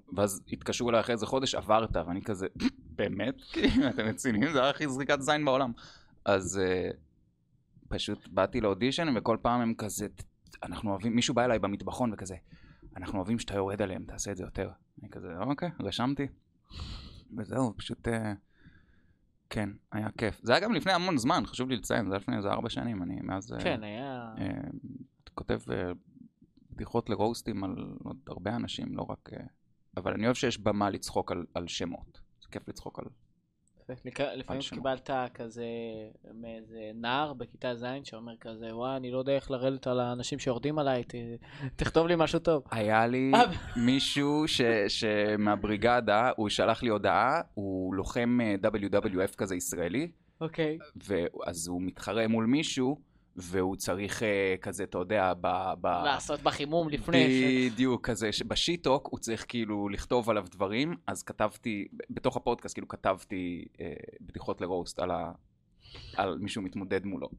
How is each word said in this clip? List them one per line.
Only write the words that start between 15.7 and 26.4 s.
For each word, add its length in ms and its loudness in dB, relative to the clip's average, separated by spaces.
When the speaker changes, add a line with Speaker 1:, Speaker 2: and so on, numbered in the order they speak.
Speaker 1:
רשמתי." 460 -2
וזהו, 380 -2
פשוט, 320 -8
אה, 240 -2
כן, 180 -2
היה 160 -2
כיף. 240 -2
זה 100 4
היה 80 6
גם 140 0
לפני 180 2
המון 260 2
זמן, 280 2
חשוב 240 -4
לי 60 0
לציין, 300 0
זה 60 0
היה 80 0
לפני 160 -2
איזה 140 0
ארבע 200 -2
שנים, 320 -4
אני 200 -6
מאז, 300 -6
אה, 80 -6
Speaker 2:
כן, 240 -2
היה 540 -8
Speaker 1:
אה, 80 -4
כותב, 240 -2
אה, 180 -2